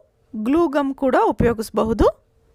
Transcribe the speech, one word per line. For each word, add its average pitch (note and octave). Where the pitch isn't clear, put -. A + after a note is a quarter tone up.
ಗ್ಲೂ C#4
ಗಮ್ C#4
ಕೂಡ C4
ಉಪಯೋಗಿಸಬಹುದು. A3+